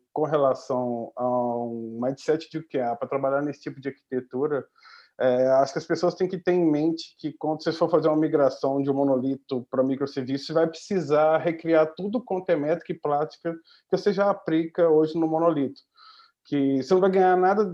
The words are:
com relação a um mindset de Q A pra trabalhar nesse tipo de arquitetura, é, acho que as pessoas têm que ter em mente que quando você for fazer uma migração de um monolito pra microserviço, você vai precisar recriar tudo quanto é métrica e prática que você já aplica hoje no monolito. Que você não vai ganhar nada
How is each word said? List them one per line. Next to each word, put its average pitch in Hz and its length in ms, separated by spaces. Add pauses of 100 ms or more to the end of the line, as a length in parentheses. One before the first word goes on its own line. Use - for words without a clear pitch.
(140)
com 151 100
relação 127 880
a 123 140
um 117 760
mindset 147 480
de 156 160
Q - 140
A 120 160
pra 127 120
trabalhar 139 340
nesse 147 220
tipo 135 180
de 135 80
arquitetura, 131 760 (540)
é, 127 360
acho 139 180
que 165 60
as - 60
pessoas 170 300
têm 185 120
que 185 100
ter 180 160
em 180 120
mente 160 540
que 147 140
quando 156 280
você 160 120
for - 160
fazer 160 180
uma 156 80
migração 139 680
de 139 80
um 139 40
monolito 135 760
pra 131 140
microserviço, 139 600
você 160 80
vai 160 140
precisar 156 720
recriar 160 560
tudo 208 280
quanto 185 260
é 170 60
métrica 156 380
e 165 60
prática 151 540 (360)
que 185 80
você 196 160
já 202 160
aplica 165 580
hoje 156 320
no 160 80
monolito. 156 540 (640)
Que 139 360
você 131 120
não 185 80
vai 190 100
ganhar 185 240
nada 190 380